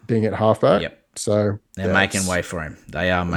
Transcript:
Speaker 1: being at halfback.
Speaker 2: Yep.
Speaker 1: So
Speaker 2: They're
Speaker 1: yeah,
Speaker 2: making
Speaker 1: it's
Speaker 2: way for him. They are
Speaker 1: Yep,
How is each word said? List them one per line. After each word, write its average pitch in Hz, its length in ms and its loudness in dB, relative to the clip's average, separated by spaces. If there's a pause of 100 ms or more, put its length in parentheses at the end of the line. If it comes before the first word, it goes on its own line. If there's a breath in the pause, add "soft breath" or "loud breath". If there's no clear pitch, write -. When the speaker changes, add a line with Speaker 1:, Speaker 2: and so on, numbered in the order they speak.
Speaker 1:
being 113 180 0
at 95 80 -2
halfback. 110 480 2
Speaker 2:
Yep. - 220 -10 (100)
Speaker 1:
So 104 440 0 (180)
Speaker 2:
They're 95 100 -4
Speaker 1:
yeah, 92 60 0
Speaker 2:
making 98 300 2
Speaker 1:
it's 92 60 -2
Speaker 2:
way 90 140 0
for 87 180 -8
him. 76 160 -12 (120)
They 87 240 -2
are 87 120 2
Speaker 1:
Yep, 85 120 -2